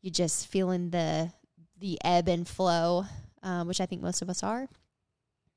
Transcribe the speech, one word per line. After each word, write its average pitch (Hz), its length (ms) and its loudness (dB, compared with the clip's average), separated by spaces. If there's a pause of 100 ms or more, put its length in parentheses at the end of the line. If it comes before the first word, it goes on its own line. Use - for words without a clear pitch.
you 190 80 -8
just 170 380 0
feeling 180 440 0
the, 165 420 0 (440)
the 180 280 -4
ebb 175 240 4
and 175 180 0
flow, 175 580 2 (380)
um, 175 240 -2
which 180 140 -2
I 185 40 2
think 180 160 -6
most 180 200 -2
of 180 80 -6
us 180 140 -4
are, 240 260 -4 (880)